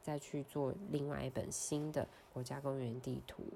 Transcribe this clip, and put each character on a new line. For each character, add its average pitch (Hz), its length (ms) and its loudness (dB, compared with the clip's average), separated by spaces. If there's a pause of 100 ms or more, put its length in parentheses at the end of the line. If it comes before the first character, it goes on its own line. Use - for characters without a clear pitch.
再 151 160 0
去 143 240 -2
做 139 320 2 (160)
另 143 180 4
外 139 160 0
一 131 60 2
本 - 200 0
新 151 400 2
的 147 160 2 (240)
国 127 120 -2
家 139 180 -4
公 139 160 2
园 123 240 0
地 127 240 -2
图。 - 180 -8 (120)